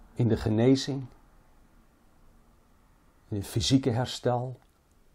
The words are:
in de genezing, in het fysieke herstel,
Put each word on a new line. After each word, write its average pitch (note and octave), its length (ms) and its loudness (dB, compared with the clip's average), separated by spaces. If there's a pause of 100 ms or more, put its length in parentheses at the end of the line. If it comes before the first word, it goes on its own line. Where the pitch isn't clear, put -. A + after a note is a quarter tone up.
(140)
in A#2+ 140 0
de A2 80 2
genezing, C3 720 2 (2250)
in G#2 80 -6
het G2 100 -6
fysieke C3 440 2
herstel, B2 680 -2 (560)